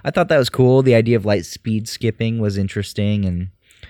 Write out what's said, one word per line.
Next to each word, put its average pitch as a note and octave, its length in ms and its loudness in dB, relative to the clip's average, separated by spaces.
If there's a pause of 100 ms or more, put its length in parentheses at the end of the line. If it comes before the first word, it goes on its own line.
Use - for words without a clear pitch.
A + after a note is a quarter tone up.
I - 60 -4
thought F3+ 180 0
that D#3+ 80 2
was B2+ 140 2
cool. B2+ 320 4
The C3 120 4
idea A2+ 220 4
of G2 80 -2
light G#2 220 0
speed A2 420 -6
skipping A2+ 520 -4
was G2+ 180 -2
interesting, G2+ 640 -2
and F2+ 240 -4 (420)